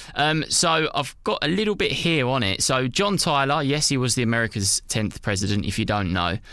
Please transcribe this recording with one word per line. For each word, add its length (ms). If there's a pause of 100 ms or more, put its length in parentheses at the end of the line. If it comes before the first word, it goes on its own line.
(160)
Um, 320
so 480
I've 300
got 160
a 80
little 260
bit 160
here 380
on 140
it. 200
So 240
John 300
Tyler, 440
yes, 280
he 80
was 180
the 80
America's 640
tenth 340
president, 440
if 120
you 60
don't 300
know. 240 (160)